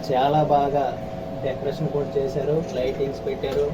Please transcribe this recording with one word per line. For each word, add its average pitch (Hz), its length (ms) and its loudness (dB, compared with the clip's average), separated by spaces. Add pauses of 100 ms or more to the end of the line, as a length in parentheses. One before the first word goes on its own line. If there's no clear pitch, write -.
(120)
చాలా 143 300 4
బాగా 143 420 4 (600)
డెకరేషన్ 139 440 -2
కూడా 139 320 -2
చేశారు, 143 440 0 (100)
లైటింగ్స్ 135 520 -2
పెట్టారు. 139 480 0